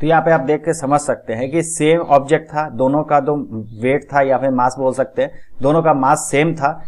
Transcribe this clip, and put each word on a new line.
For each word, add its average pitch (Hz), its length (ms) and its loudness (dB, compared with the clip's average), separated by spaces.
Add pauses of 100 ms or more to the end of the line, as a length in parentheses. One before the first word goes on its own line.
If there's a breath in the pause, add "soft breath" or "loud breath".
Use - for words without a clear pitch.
तो 147 60 -2
यहाँ 160 160 4
पे 165 80 2
आप 160 100 4
देख 147 240 -2
के 160 100 0
समझ 143 260 0
सकते - 320 -4
हैं 127 180 -4
कि 165 120 0
सेम 160 380 0
ऑब्जेक्ट 147 480 2
था, 151 220 -4
दोनों 131 340 0
का 147 160 2
जो 147 160 -2 (460)
वेट 135 220 0 (100)
था 143 60 4
या 135 180 2
फिर 135 120 0
मास 127 280 0
बोल 131 140 0
सकते 127 300 -2
हैं, 139 80 -2 (320 soft breath)
दोनों 151 200 2
का 156 120 4
मास 139 360 2
सेम 151 240 2
था, 147 340 -2